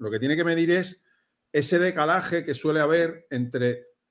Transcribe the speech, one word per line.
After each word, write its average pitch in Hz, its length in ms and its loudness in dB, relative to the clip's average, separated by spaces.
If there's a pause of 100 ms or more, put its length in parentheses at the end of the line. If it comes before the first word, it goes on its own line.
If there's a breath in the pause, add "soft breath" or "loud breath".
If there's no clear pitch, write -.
Lo 107 100 -6
que 107 80 -2
tiene 139 180 0
que 170 80 0
medir 165 280 2
es 185 300 -2 (500)
ese 147 260 2
decalaje 175 640 0
que 151 80 -4
suele 156 280 0
haber 165 500 2
entre 123 560 -2 (240)